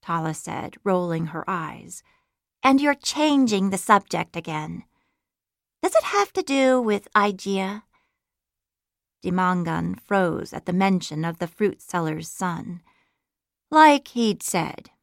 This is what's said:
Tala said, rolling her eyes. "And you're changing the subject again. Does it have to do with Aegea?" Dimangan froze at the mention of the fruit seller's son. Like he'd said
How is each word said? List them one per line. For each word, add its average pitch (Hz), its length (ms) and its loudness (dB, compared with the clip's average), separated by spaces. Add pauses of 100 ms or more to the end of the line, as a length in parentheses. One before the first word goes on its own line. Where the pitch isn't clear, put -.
Tala 165 320 -4
said, - 500 -10
rolling 175 440 -2
her 160 200 -10
eyes. 170 540 -8 (640)
"And 269 180 6
you're 285 140 2
changing 269 760 2
the 190 80 -4
subject 175 580 2
again. 165 500 -8 (960)
Does 381 100 -2
it 640 120 4
have 403 280 -2
to 381 80 -2
do 262 400 2
with 208 320 -2
Aegea?" 196 720 0 (1400)
Dimangan 180 760 -2
froze 185 520 -2
at - 140 -12
the 180 80 -4
mention 180 500 0
of 165 140 -6
the 175 100 -6
fruit - 320 -2
seller's 165 480 -4
son. 175 540 -8 (880)
Like 302 400 6
he'd 220 320 0
said - 480 -6 (140)